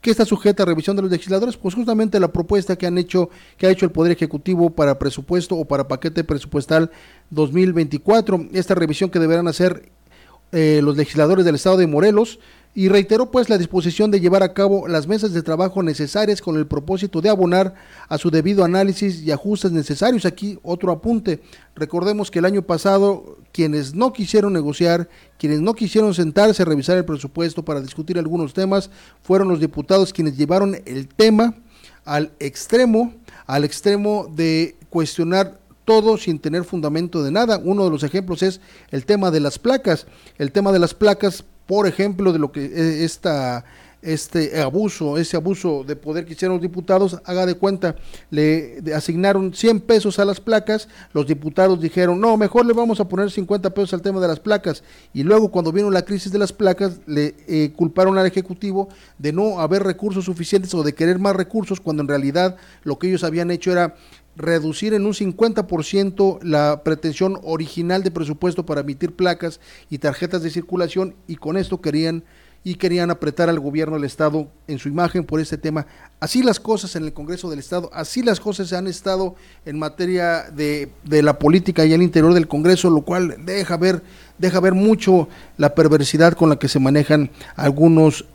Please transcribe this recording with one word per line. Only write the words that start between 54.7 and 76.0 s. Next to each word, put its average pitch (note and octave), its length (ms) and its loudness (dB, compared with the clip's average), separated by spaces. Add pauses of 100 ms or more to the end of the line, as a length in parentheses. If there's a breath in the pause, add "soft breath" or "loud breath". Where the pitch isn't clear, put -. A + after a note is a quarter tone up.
y C#3 120 -4
luego G#3+ 260 4
cuando E3 220 -2
vino G3+ 180 0
la F3+ 140 0
crisis G3 260 -8
de G3 80 -2
las G3 140 -2
placas, F#3 540 0
le, D3 280 -2 (140)
eh, D3+ 260 0
culparon F#3 420 2
al F#3+ 100 2
Ejecutivo F#3+ 640 -4 (300 loud breath)
de D3 140 -4
no F#3+ 280 -2
haber F3+ 220 0
recursos F#3+ 420 -4
suficientes F3+ 480 -2
o E3 120 -2
de D3 100 -2
querer F3 240 0
más G3 160 0
recursos, F#3+ 460 -4
cuando D3+ 220 -4
en C#3+ 60 -4
realidad D3 480 0 (280 loud breath)
lo C#3+ 140 -4
que F3+ 100 -4
ellos F#3 160 -2
habían E3+ 260 -4
hecho F3 220 -2
era F3 240 0 (420 soft breath)
reducir D#3+ 540 -2
en G3+ 140 0
un G#3+ 80 -2
cincuenta G3+ 520 -2
por E3 160 -4
ciento G3 600 0
la D3 420 0
pretensión D#3+ 580 -2
original E3+ 600 -4
de F#3 80 -2
presupuesto E3 560 -4
para D3 160 -4
emitir C#3+ 340 -6
placas E3+ 440 -2 (280 loud breath)
y D#3 80 -10
tarjetas E3 460 -4
de E3 80 -6
circulación, F3+ 640 -4 (120)
y E3 100 -10
con D#3 200 -6
esto F#3 240 -4
querían, D#3+ 420 -2 (400 soft breath)
y F3+ 120 -6
querían F3 360 0
apretar E3 380 -2
al E3+ 120 0
gobierno D3+ 340 -4
del D3 100 -4
estado D3+ 440 -2 (180)
en D3 120 -8
su C#3+ 120 -8
imagen E3+ 340 -2
por D#3 160 -2
este D#3 160 -6
tema. D#3 300 -6 (340 loud breath)